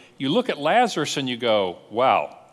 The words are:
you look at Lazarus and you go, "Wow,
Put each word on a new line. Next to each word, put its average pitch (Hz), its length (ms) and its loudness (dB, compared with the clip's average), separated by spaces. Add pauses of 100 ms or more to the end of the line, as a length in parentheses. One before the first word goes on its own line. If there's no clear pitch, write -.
(180)
you 135 120 -4
look 233 200 0
at 147 100 -4
Lazarus 170 580 0
and 135 100 -4
you 123 100 -6
go, 107 400 0 (120)
"Wow, 107 480 0 (160)